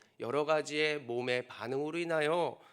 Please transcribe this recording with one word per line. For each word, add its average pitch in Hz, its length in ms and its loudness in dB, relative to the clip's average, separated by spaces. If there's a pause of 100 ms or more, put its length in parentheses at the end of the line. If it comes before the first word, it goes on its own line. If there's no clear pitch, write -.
(200)
여러 131 260 0
가지의 151 540 2
몸의 123 480 0
반응으로 139 500 -4
인하여 160 640 0 (140)